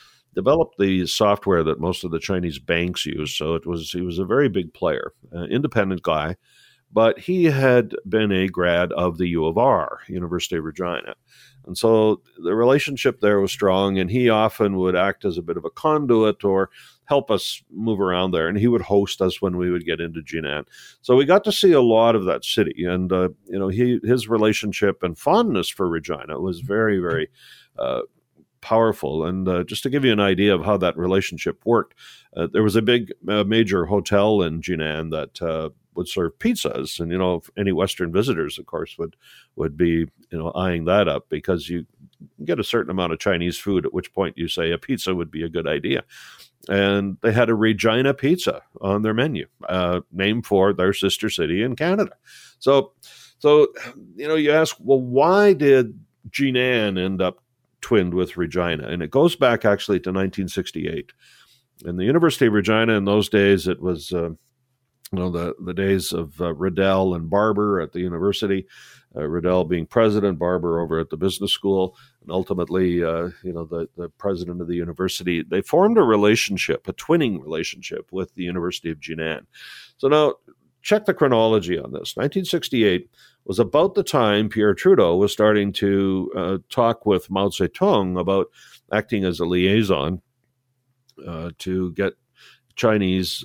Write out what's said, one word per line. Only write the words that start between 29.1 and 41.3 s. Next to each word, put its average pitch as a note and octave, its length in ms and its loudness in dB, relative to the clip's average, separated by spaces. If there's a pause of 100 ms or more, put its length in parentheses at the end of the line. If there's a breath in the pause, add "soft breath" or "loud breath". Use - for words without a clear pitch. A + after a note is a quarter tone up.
And, F#2 240 -4
uh, F2+ 160 0
just - 180 -8
to C3+ 80 -2
give C3+ 140 0
you B2 80 4
an G#2 80 2
idea G2 340 2
of E2+ 100 -2
how G#2 140 2
that F2+ 180 0
relationship F2+ 680 -2
worked, A2+ 300 0 (420 loud breath)
uh, E2 160 -2
there A2 100 2
was G#2 140 2
a A2+ 60 4
big, A#2+ 300 0 (160)
uh, G#2 160 0
major G2 420 2
hotel G2+ 560 2
in E2 200 -4
Jinan D#2+ 480 -4
that, D#2 320 -8
uh, D#2+ 280 -4 (240)
would F2+ 140 -6
serve - 300 -4
pizzas. C#2 640 -4
And, E2+ 100 -6
you F2+ 80 -2
know, F#2 180 0
if - 220 -12
any G2 140 0
Western F2+ 400 -2
visitors, F#2 460 -2
of - 80 -18
course, E2 300 -8
would, E2 200 -10 (400 soft breath)
would D#2 200 -4
be, E2 300 2 (240)
you F2 80 -8
know, D#2+ 140 -6
eyeing F2 320 -2
that F#2 240 2
up D2+ 200 -4
because D#2+ 400 -4